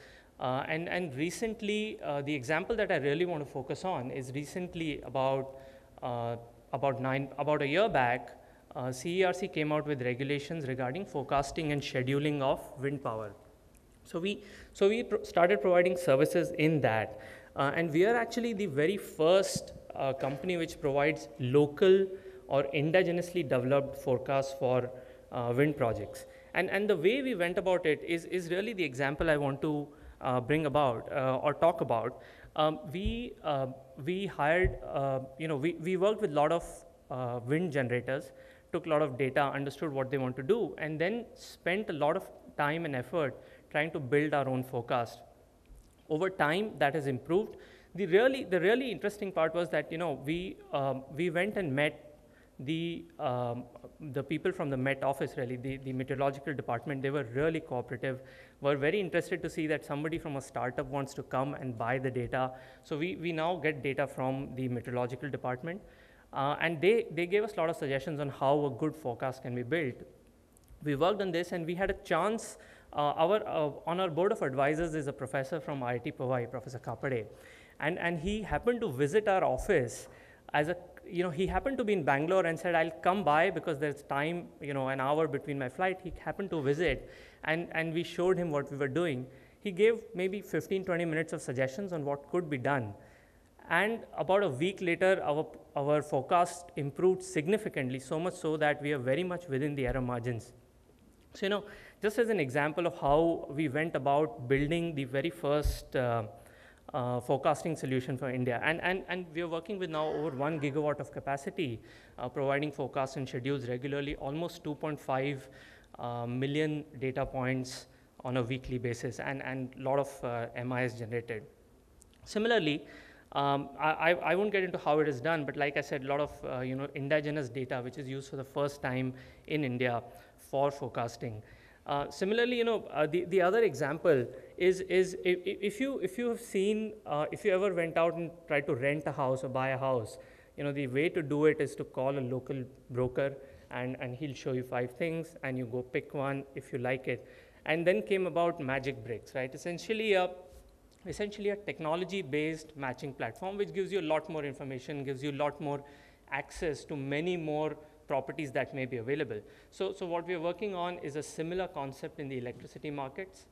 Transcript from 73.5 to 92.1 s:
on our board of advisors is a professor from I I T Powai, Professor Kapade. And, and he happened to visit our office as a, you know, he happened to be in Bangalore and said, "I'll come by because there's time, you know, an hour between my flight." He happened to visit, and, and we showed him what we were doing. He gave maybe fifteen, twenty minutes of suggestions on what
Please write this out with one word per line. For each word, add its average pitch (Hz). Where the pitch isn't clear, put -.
on 170
our 185
board 175
of 208
advisors 151
is 143
a 139
professor 135
from 143
I 123
I 123
T 120
Powai, 123
Professor 123
Kapade. 120
And, 156
and 170
he 208
happened 208
to 202
visit 147
our 190
office 131
as 151
a, 175
you 175
know, 180
he 170
happened 185
to 247
be 208
in 180
Bangalore 160
and 165
said, 170
"I'll 165
come 185
by 156
because 160
there's 147
time, 160
you 139
know, 135
an 135
hour 151
between 139
my 127
flight." 185
He 170
happened 180
to 165
visit, 143
and, 165
and 160
we 170
showed 175
him 170
what 143
we 139
were 143
doing. 135
He 208
gave 220
maybe 190
fifteen, 180
twenty 175
minutes 160
of 160
suggestions 135
on 151
what 143